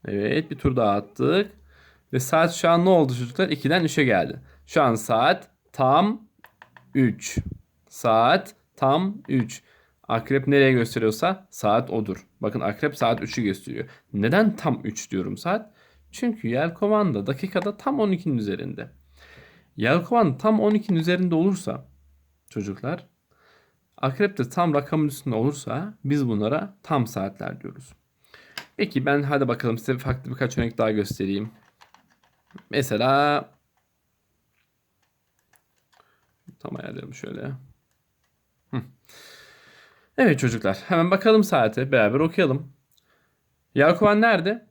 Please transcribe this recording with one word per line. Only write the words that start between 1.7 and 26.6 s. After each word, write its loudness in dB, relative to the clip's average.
Ve 0
saat 2
şu 0
an 4
ne 6
oldu 4
çocuklar? -4
İkiden 0
üçe 2
geldi. 0
Şu 2
an 4
saat 0
tam 2
üç. 0
Saat 2
tam 0
üç. -2
Akrep -2
nereye 6
gösteriyorsa 0
saat 0
odur. -6
Bakın -4
akrep -4
saat 0
üçü -6
gösteriyor. -6
Neden 2
tam -4
üç -10
diyorum -4
saat? -6
Çünkü -4
Yelkovan 0
da -4
dakikada -4
tam -2
on 2
ikinin -2
üzerinde. -6
Yelkovan 2
tam 2
on 2
ikinin 0
üzerinde 0
olursa -2
çocuklar, -8
akrep -2
de -2
tam 0
rakamın 0
üstünde -6
olursa -4
biz 0
bunlara -2